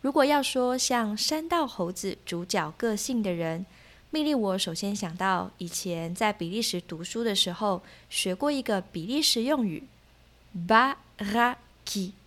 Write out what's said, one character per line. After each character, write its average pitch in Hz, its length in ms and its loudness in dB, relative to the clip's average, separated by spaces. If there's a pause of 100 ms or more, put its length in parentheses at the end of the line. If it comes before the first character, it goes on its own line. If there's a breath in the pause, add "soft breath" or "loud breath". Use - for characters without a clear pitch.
如 269 120 0
果 294 120 6
要 285 160 4
说 254 380 0
像 226 380 0
《山 320 320 -2
道 339 180 2
猴 180 240 -4
子》 190 340 -6
主 175 200 -6
角 165 280 0
个 226 240 0
性 240 240 -2
的 190 120 0
人， 170 340 -2 (440 loud breath)
命 302 140 0
令 294 160 2
我 196 160 2
首 185 160 -2
先 202 220 -4
想 175 220 -6
到 185 420 0
以 175 100 -8
前 170 460 -4
在 214 180 2
比 175 160 -4
利 214 140 -2
时 180 180 -2
读 165 220 -12
书 220 220 -4
的 214 100 0
时 180 180 2
候 185 300 0 (260 loud breath)
学 - 240 -2
过 285 200 2
一 269 100 0
个 202 180 0
比 170 260 -8
利 269 140 0
时 240 220 2
用 262 240 2
语， 160 160 -4 (880)
baraki。 220 1400 0 (140)